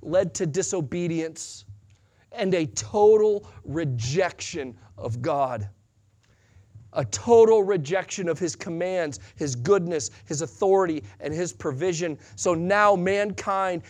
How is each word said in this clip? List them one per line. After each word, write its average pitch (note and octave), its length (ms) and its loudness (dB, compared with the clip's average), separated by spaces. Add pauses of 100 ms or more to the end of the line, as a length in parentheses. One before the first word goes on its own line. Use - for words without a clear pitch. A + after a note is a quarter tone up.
led F3+ 360 0
to F#3 100 -2
disobedience E3 1200 -6 (640)
and F#3+ 220 0
a E3 100 2
total G#3+ 840 4 (180)
rejection C#3 1120 -4 (180)
of A#2 240 -8
God. B2+ 480 -2 (1200)
A C#3+ 120 -2
total A3 580 6
rejection F#3 640 -2
of D#3+ 120 -2
his E3+ 180 -4
commands, E3+ 640 -4 (140)
his C#3 200 -6
goodness, E3+ 560 0 (140)
his D3+ 160 -6
authority, F3+ 640 0 (160)
and D3 140 -6
his E3+ 180 -4
provision. D#3+ 640 -4 (180)
So F3+ 180 0
now G3+ 420 4
mankind F#3+ 920 -2